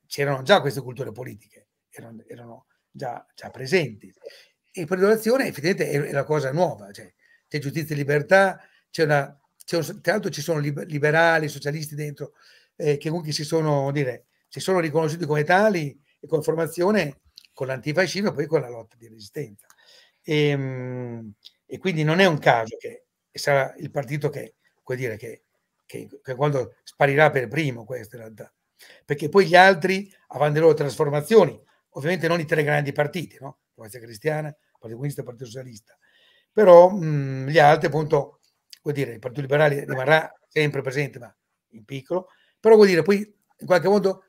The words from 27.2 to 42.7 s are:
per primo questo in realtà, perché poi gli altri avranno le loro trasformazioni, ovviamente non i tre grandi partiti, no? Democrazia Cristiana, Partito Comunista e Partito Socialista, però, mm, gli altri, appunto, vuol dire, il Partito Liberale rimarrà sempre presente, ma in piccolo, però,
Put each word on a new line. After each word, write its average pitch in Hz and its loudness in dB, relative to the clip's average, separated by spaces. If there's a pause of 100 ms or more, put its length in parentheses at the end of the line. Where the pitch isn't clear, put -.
per 131 -2
primo 127 -6
questo 113 -14
in 117 -18
realtà, 110 -20 (500)
perché 147 -6
poi 190 4
gli 165 4
altri 190 6 (140)
avranno 147 0
le 151 0
loro 160 6
trasformazioni, 147 2 (320)
ovviamente 165 -4
non 170 0
i 156 -4
tre 151 0
grandi 147 0
partiti, 147 -6
no? 139 -18 (140)
Democrazia 113 -20
Cristiana, 151 -6
Partito - -20
Comunista 139 -8
e - -10
Partito 120 -16
Socialista, 123 -20 (540)
però, 180 10
mm, 139 -6
gli 156 4
altri, 151 6
appunto, 147 -2 (440)
vuol 147 -4
dire, 127 -6
il 110 -16
Partito 117 -10
Liberale 143 2
rimarrà 143 0 (160)
sempre 147 -2
presente, 127 -6
ma 117 -20 (340)
in 131 -20
piccolo, 151 -8 (300)
però, 220 6